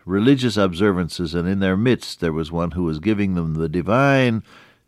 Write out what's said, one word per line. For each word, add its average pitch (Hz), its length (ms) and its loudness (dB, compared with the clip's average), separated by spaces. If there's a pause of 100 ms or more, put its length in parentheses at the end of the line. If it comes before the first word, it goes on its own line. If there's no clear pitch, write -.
religious 113 520 2
observances, 90 760 0
and 85 160 -2
in 98 120 0
their 95 160 2
midst 117 420 0
there 82 140 -2
was 80 180 -4
one 85 220 -4
who 90 100 -4
was 78 160 -2
giving 101 360 0
them 80 200 -2
the 80 140 -2
divine 117 760 2 (460)